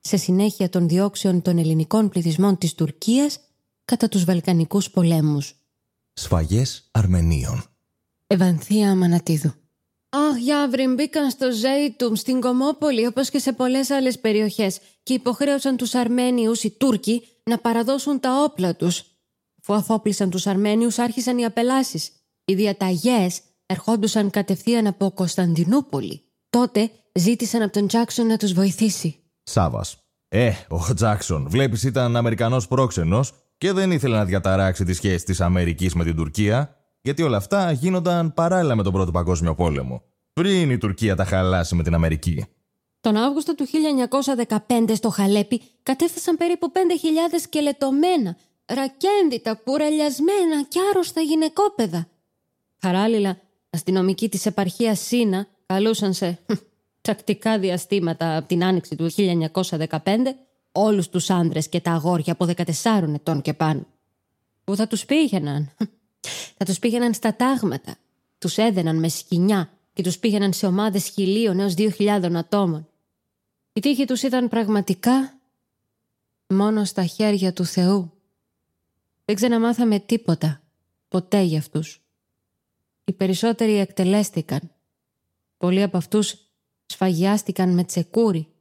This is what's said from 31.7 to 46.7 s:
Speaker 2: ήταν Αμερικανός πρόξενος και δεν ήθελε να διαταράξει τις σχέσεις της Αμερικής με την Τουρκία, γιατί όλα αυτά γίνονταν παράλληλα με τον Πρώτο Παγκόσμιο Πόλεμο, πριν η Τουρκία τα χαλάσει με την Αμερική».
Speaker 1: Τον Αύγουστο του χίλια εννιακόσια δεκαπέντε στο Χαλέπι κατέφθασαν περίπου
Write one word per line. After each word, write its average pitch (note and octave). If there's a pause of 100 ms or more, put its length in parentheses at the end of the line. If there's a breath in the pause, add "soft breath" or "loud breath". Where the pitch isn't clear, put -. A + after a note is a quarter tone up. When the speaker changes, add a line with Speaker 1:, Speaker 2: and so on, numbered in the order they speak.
Speaker 2:
ήταν B2
Αμερικανός A#2
πρόξενος A#2+ (260)
και F#3
δεν F#3+
ήθελε C3
να G#2+
διαταράξει F#2+
τις F2
σχέσεις F#2
της F2+
Αμερικής F2
με E2+
την E2
Τουρκία, G#2 (280)
γιατί C#3+
όλα C3+
αυτά F3
γίνονταν E3+
παράλληλα E3+
με G#2+
τον F#2+
Πρώτο F#2
Παγκόσμιο E2+
Πόλεμο, C#2 (300)
πριν F3
η B2
Τουρκία G2+
τα F#2
χαλάσει F#2
με E2+
την E2
Αμερική». E2 (560)
Speaker 1:
Τον G#3+
Αύγουστο C#4+
του C#4+
χίλια D#4
εννιακόσια C4+
δεκαπέντε A3+
στο A3
Χαλέπι G3+ (200 soft breath)
κατέφθασαν E4
περίπου E4+